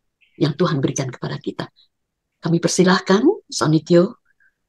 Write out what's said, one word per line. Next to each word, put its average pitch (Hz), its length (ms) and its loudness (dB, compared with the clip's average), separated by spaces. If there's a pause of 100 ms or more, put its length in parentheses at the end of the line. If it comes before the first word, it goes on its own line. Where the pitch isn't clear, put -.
(380)
yang 147 160 0
Tuhan 160 240 -2
berikan 135 320 -4
kepada 143 320 -12
kita. - 240 -10 (720)
Kami 165 240 -2
persilahkan 185 600 2 (260)
Sonitio 165 720 0 (460)